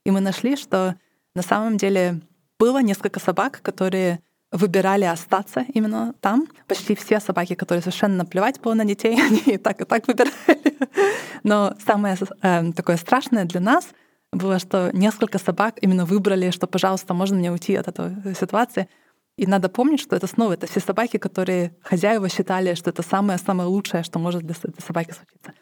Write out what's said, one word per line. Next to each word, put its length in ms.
И 60
мы 80
нашли, 360
что 400
на 80
самом 340
деле 440
было 220
несколько 380
собак, 420
которые 580
выбирали 520
остаться 680
именно 480
там. 260
Почти 280
все 240
собаки, 340
которые 300
совершенно 320
наплевать 460
было 120
на 120
детей, 360
<laughs> 0
они 180
и 180
так, 240
и 40
так 220
выбирали. 260
Но 320
самое, 320
эм, 320
такое 240
страшное 480
для 140
нас 300
было, 280
что 340
несколько 440
собак 440
именно 240
выбрали, 460
что, 160
«Пожалуйста, 460
можно 240
мне 140
уйти 240
от 120
этой 480
ситуации?» 520
И 80
надо 240
помнить, 300
что 160
это 100
снова, 280
это 120
все 140
собаки, 380
которые 640
хозяева 440
считали, 460
что 160
это 140
самое-самое 640
лучшее, 340
что 140
может 260
для 120
с-, 100
этой 160
собаки 300
случиться. 500